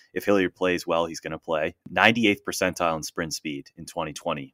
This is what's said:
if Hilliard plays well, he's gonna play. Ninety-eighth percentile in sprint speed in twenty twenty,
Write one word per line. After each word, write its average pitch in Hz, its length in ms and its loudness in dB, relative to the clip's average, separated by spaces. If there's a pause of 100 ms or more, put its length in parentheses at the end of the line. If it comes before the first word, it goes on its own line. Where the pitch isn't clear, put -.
(140)
if - 120 -6
Hilliard 98 280 4
plays 90 320 -2
well, 85 200 0
he's 82 160 -10
gonna 80 180 -8
play. 80 360 -2 (140)
Ninety-eighth 101 540 4
percentile 87 540 0
in 78 60 -6
sprint 80 300 -6
speed 71 440 -10
in 82 80 -14
twenty 78 260 -6
twenty, 73 420 -6